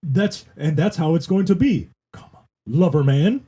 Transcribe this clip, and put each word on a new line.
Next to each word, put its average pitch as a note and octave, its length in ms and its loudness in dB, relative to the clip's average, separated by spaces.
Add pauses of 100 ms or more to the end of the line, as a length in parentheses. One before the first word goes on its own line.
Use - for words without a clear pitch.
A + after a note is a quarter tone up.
that's, F#3 420 -2 (120)
and D3+ 200 -2
that's F3+ 200 0
how D#3+ 180 0
it's E3 120 -2
going F#3+ 180 0
to F#3+ 100 2
be. G3 340 0 (240)
Come - 200 -20
on, - 100 -20 (240)
lover D3+ 360 2
man. D3+ 440 2